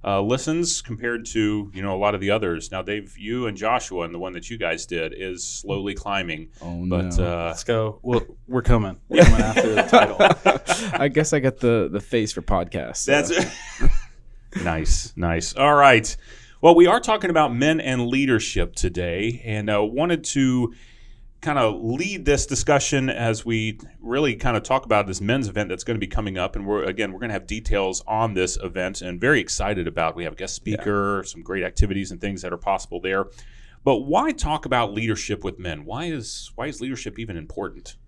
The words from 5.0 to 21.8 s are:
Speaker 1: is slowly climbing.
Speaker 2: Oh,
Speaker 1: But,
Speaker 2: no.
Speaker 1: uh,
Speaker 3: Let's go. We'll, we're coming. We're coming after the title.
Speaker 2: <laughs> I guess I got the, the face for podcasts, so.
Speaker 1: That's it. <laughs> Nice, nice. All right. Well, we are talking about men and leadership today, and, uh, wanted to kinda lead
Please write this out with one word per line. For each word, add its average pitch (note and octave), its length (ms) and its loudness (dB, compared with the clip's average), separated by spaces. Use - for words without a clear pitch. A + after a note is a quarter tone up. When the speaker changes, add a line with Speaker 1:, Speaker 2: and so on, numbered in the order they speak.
Speaker 1:
is F#2 280 -8
slowly G2 500 -6
climbing. F2 560 -6
Speaker 2:
Oh, E2+ 240 -6
Speaker 1:
But, F2+ 320 0
Speaker 2:
no. F2+ 60 2
Speaker 1:
uh, E2+ 240 -2
Speaker 3:
Let's E2 160 -8
go. A2 380 -2
We'll, A#2+ 220 0
we're B2 160 -2
coming. G#2+ 360 2
We're - 160 8
coming - 160 10
after A3+ 340 2
the - 80 4
title. G3 1120 4
Speaker 2:
<laughs> - 80 -2
I C#3 80 2
guess D3+ 240 0
I D3 80 2
got C3 180 0
the, A#2 320 2
the F#2+ 80 -4
face G#2+ 340 -2
for F2+ 100 -8
podcasts, F2 560 -2
so. - 140 0
Speaker 1:
That's D3 180 4
it. F#3 180 0
<laughs> - 100 10
Nice, D#2+ 540 0
nice. E2 380 -2
All D3 200 4
right. C3+ 420 6
Well, E3 120 10
we F3 120 10
are A3 140 4
talking G#3+ 280 0
about D3+ 260 2
men D3+ 260 2
and B2 260 -2
leadership A#2+ 680 0
today, F2+ 680 -2
and, G#2+ 240 -4
uh, G#2 160 2
wanted D#3 400 -2
to B2+ 480 0
kinda C#3 260 0
lead C3 560 -4